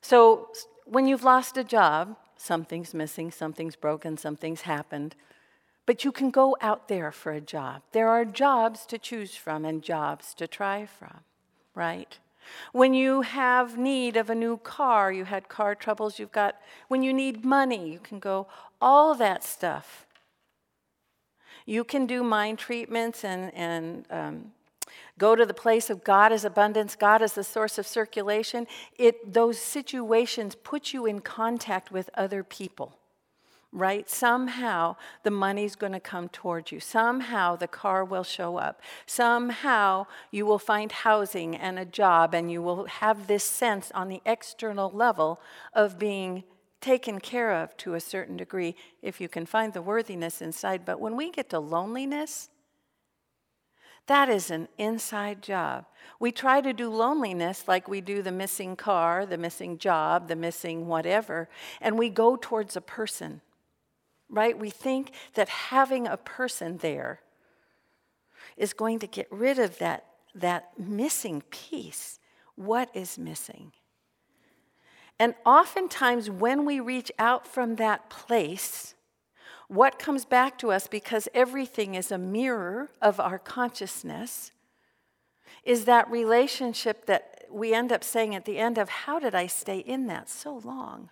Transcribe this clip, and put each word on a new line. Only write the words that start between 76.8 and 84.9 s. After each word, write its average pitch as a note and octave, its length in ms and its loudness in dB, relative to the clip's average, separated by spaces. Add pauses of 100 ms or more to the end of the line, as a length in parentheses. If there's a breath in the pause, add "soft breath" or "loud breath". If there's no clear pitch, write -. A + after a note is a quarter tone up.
out A#3+ 260 2
from A#3 300 -2
that G#3+ 340 0
place, - 840 -4 (720 loud breath)
what A#3+ 320 6
comes C#4 260 -2
back B3+ 320 2
to A#3 140 -2
us, G3 160 0
because G#3+ 460 -4
everything B3 640 0
is F#3 160 -4
a F#3+ 60 -2
mirror G#3+ 720 -4 (120)
of G3+ 200 4
our F#3 180 -2
consciousness, G#3 1120 -8 (1120 soft breath)